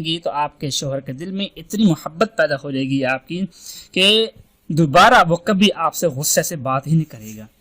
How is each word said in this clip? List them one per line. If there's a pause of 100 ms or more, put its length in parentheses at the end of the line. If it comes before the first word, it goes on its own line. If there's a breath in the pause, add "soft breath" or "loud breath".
گی
تو
آپ
کے
شوہر
کے
دل
میں (100)
اتنی
محبت
پیدا
ہو
جائے
گی
آپ
کی (520 loud breath)
کہ (440)
دوبارہ
وہ
کبھی
آپ
سے
غصے
سے
بات
ہی
نہیں
کرے
گا۔ (140)